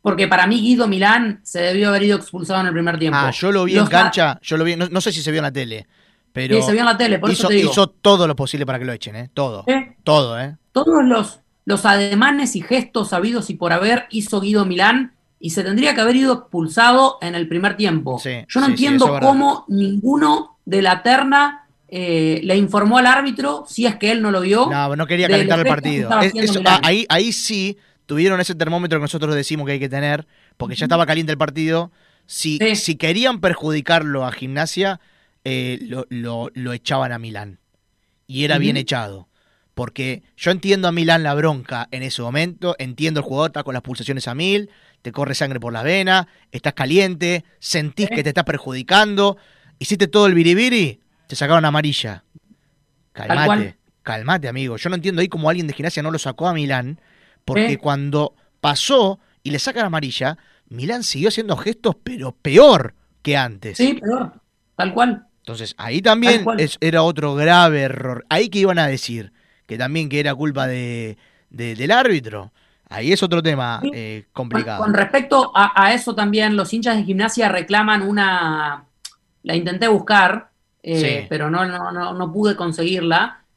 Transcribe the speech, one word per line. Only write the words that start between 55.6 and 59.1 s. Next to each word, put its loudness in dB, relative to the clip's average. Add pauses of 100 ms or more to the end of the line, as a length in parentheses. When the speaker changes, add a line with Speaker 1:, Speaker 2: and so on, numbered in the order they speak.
Speaker 2:
de -6
Gimnasia -6
no -4
lo -6
sacó -6
a -2
Milán, -4 (460)
porque 0
Speaker 1:
Sí. -2
Speaker 2:
cuando -2 (240)
pasó 2 (240)